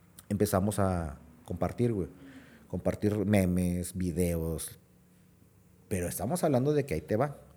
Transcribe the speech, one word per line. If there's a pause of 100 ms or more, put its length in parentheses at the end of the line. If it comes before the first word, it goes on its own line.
(280)
Empezamos
a (260)
compartir,
güey. (600)
Compartir
memes,
videos. (1080)
Pero
estamos
hablando
de
que
ahí
te
va. (200)